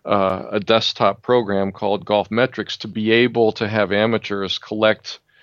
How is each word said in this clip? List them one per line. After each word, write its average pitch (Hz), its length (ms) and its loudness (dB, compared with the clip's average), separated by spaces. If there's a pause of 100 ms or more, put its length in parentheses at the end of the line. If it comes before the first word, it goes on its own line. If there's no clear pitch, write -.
uh, 95 460 0
a 107 100 -2
desktop 107 600 0
program 98 520 0
called 101 320 -4
Golf 104 260 0
Metrics 117 460 -2
to - 100 -12
be 110 240 -2
able 117 420 4
to 110 140 -4
have 104 240 0
amateurs 101 640 -2
collect 107 640 -2 (240)